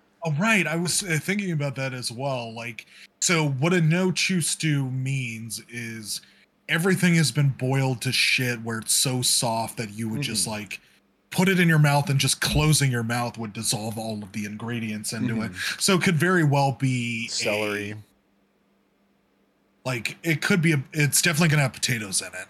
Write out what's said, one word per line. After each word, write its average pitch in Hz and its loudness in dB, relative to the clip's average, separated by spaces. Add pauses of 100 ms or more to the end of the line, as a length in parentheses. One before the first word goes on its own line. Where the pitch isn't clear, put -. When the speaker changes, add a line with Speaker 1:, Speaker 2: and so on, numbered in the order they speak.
(260)
Speaker 1:
Oh, 156 -2
right. 190 2
I 156 -2
was, 170 -2
uh, 165 -2
thinking 196 -2
about 143 -4
that 135 -6
as 123 -8
well. 120 -6
Like, 117 -12 (360)
so 160 2
what 139 0
a 180 6
no 175 4
chew 185 0
stew 143 0
means 120 -6
is 113 -10 (480)
everything 170 2
has 160 4
been 143 4 (100)
boiled 131 0
to 131 -2
shit 123 0
where 113 -6
it's 107 -4
so 127 2
soft 113 0
that 107 -6
you 110 -6
would 110 -4
just, 107 -2
Speaker 2:
Mm-hmm. 107 -6
Speaker 1:
like, - -14 (480)
put 180 2
it 185 4
in 170 6
your 156 6
mouth, 143 4
and 135 2
just - 0
closing 143 2
your 120 -2
mouth 117 -2
would 107 -8
dissolve 110 -4
all 110 -6
of 95 -14
the 107 -6
ingredients 107 -8
into 113 -2
it. 92 -6
Speaker 2:
Mm-hmm. - -6
Speaker 1:
So 196 2
it 170 2
could 185 4
very 175 4
well 139 4
be 117 -2
a - -10
Speaker 2:
Celery. 104 -2 (1900)
Speaker 1:
Like, 123 -6
it 160 0
could 190 2
be 165 4
a, 139 2 (100)
it's 147 2
definitely 170 4
gonna 147 4
have 117 0
potatoes 107 -4
in - -8
it. 92 -14